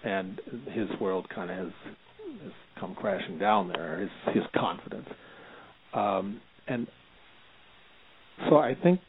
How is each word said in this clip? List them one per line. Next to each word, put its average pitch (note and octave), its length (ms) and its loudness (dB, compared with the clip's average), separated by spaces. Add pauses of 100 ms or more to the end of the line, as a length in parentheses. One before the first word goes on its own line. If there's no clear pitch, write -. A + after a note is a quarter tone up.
and G2 360 -2 (320)
his G#2+ 160 -2 (140)
world F#2+ 320 0
kinda F#2 220 -6
has, F#2 160 -6 (720)
has - 80 -12 (280)
come F#2 160 -8
crashing F#2+ 440 -2
down G2+ 300 4
there, E2 300 -4
his, G2 100 -4 (260)
his G2+ 80 4 (120)
confidence. - 520 -2 (880)
Um, G2+ 480 0 (260)
and A#2+ 180 -2 (1600)
so D3+ 80 10
I C3 240 6
think F3+ 280 8